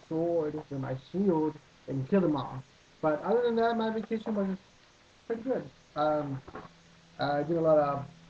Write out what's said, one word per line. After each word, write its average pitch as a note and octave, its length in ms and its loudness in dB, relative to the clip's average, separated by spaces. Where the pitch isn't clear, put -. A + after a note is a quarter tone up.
sword D#3+ 460 0
and C3+ 100 -6
my B2+ 140 -6
shield E3 420 2
and C3+ 180 -4
killed G3 160 4
them D3+ 140 2
all. C3 260 -8
But D3+ 200 0
other G#3+ 200 2
than A#3 160 2
that, A3+ 180 2
my A3 140 0
vacation A3 440 -4
was G3 240 -2
pretty A3+ 160 -6
good. G3 280 -4
Um, D3 480 0
I C#3+ 240 0
did E3 140 0
a - 20 0
lot D#3+ 180 6
of C#3 280 2